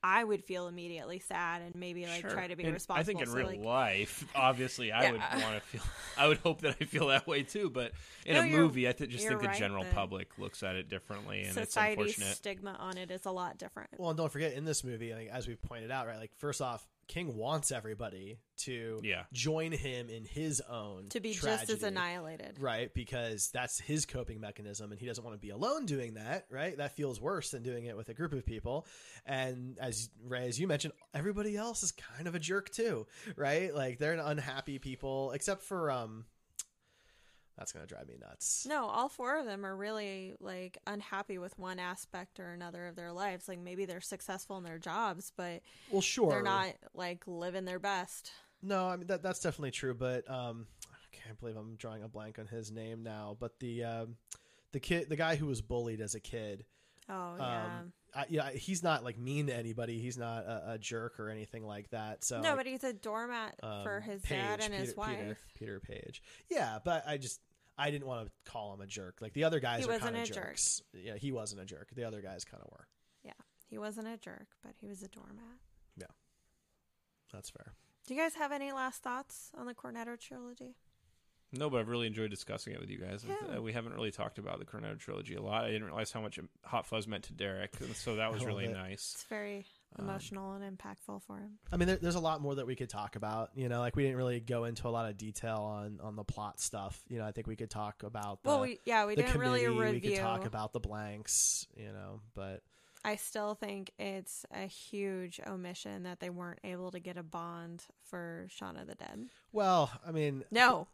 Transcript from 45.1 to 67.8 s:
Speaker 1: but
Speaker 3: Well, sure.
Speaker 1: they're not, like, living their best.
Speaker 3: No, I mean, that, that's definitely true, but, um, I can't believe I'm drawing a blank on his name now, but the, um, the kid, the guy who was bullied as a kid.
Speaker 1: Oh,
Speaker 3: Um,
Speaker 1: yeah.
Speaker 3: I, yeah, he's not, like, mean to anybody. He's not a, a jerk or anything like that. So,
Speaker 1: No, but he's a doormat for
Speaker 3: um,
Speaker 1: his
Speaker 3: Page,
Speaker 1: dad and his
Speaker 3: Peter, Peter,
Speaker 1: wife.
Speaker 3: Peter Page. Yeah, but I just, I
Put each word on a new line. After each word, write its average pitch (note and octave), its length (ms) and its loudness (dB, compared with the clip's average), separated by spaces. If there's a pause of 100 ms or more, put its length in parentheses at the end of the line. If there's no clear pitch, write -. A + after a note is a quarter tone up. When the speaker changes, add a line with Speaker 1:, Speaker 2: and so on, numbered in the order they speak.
Speaker 1:
but F3 280 -6 (240)
Speaker 3:
Well, G3 140 4
sure. G#3 280 8
Speaker 1:
they're - 140 6
not, G3 320 4 (180)
like, F3 340 -4
living F3+ 380 -2
their F3+ 140 -2
best. G3 520 -2 (300)
Speaker 3:
No, F#3+ 260 4
I F3+ 80 2
mean, F3 120 -6
that, F#3 140 2
that's F#3 200 0
definitely D3 300 2
true, C3 220 0
but, B2+ 360 0
um, A#2+ 380 -4 (220)
I - 60 -20 (160)
can't A2 260 -14
believe A2+ 200 -6
I'm A2 180 -8
drawing A2 280 -8
a A2+ 40 -8
blank G#2+ 320 -10
on G#2+ 80 -8
his A2 240 -6
name A2+ 320 -6
now, G#2+ 340 -6
but A#2 220 -6
the, A#2 240 -2
um, A2+ 340 -2 (540)
the C#3 80 0
kid, C3 300 2
the D#3 80 2
guy D#3+ 180 6
who D3 120 2
was B2 140 2
bullied A#2 400 0
as G#2 140 -2
a A2 60 -6
kid. G#2+ 440 -6 (440)
Speaker 1:
Oh, F3+ 280 -4
Speaker 3:
Um, C3+ 120 0
Speaker 1:
yeah. A#2 340 -2 (320)
Speaker 3:
I, C#3 140 0
yeah, C#3+ 220 2
he's E3 320 -2
not, D#3 200 6
like, A#2 140 -4
mean C#3 300 2
to B2+ 80 0
anybody. A2+ 440 -2
He's B2 180 -2
not A#2 280 -2
a, A2 280 -4
a A2+ 40 -4
jerk A2+ 420 -4
or G#2+ 100 -4
anything A2 360 -8
like G#2 260 -6
that. G#2+ 320 -4
So, A#2+ 180 0
Speaker 1:
No, D#4 140 6
but C4 100 0
he's C4 180 -4
a B3+ 100 0
doormat A3 640 -4 (220)
for G3+ 180 0
Speaker 3:
um, - 20 -8
Speaker 1:
his G#3 220 -6
Speaker 3:
Page, - 60 0
Speaker 1:
dad G#3 320 2
and G#3+ 120 2
his F#3+ 220 -2
Speaker 3:
Peter, - 80 -8
Peter, G#3+ 340 -2
Speaker 1:
wife. - 100 -20 (120)
Speaker 3:
Peter G2+ 220 -6
Page. - 400 -10 (280)
Yeah, A#2+ 340 2
but D#3+ 240 2
I D3+ 100 0
just, C3 240 -6 (360)
I D3 140 2